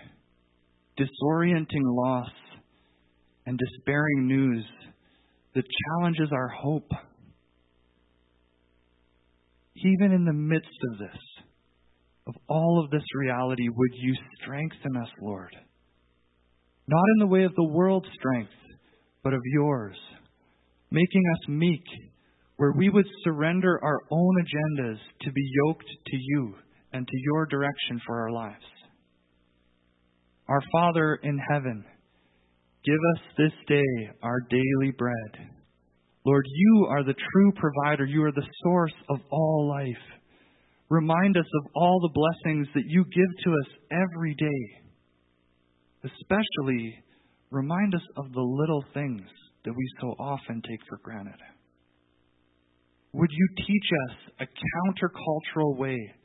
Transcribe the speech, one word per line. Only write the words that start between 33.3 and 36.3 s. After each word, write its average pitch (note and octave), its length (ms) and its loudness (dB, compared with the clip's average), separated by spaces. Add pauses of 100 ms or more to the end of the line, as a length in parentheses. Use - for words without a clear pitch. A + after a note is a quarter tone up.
this D#3 160 2 (140)
day C3 440 0 (120)
our A#2+ 260 -4
daily C3+ 480 0
bread. A2+ 540 -6 (760)
Lord, C#3 220 4